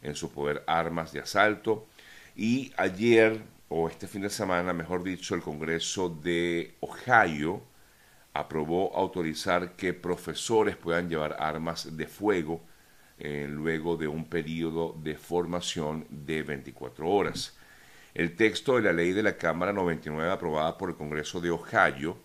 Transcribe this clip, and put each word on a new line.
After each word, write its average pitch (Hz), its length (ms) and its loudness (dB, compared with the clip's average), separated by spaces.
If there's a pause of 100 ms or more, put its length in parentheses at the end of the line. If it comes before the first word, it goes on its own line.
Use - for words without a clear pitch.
en 73 140 -6
su 78 160 -8
poder 73 360 -2
armas 82 440 0
de 73 80 -8
asalto. 104 680 2 (480)
Y 120 420 0
ayer, 110 640 6 (260)
o 82 220 0
este - 180 -12
fin 98 140 -6
de 101 80 -2
semana, 90 420 0
mejor 87 320 -2
dicho, 92 300 -4
el 85 80 0
Congreso 82 680 -2
de 85 720 -2
Ohio 90 840 2 (680)
aprobó 78 640 -2
autorizar 90 800 0
que 90 180 -2
profesores 90 840 0
puedan 85 320 -2
llevar 76 300 -2
armas 80 580 -4
de 78 80 -4
fuego, 85 560 0 (560)
eh, 73 320 -6
luego 80 480 -2
de 78 100 -4
un 80 180 -4
periodo 82 760 -2
de 76 120 -4
formación 85 960 -4
de 78 320 -4
veinticuatro 69 680 -8
horas. 87 480 0 (560)
El 85 220 -2
texto 113 400 4
de 113 80 4
la 92 100 6
ley 85 200 2
de 104 100 0
la 98 120 2
Cámara 87 380 0
noventa 87 360 0
y 76 40 -4
nueve, 80 180 0
aprobada 80 460 0
por 92 140 -4
el 78 40 -6
Congreso 76 460 -6
de 85 80 0
Ohio 82 760 2